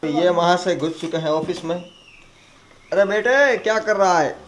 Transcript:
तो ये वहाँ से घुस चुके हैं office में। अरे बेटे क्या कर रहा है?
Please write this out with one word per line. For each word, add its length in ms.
तो 40
ये 240
वहाँ 260
से 200
घुस 240
चुके 160
हैं 140
office 340
में। 260
अरे 120
बेटे 520
क्या 220
कर 180
रहा 240
है? 160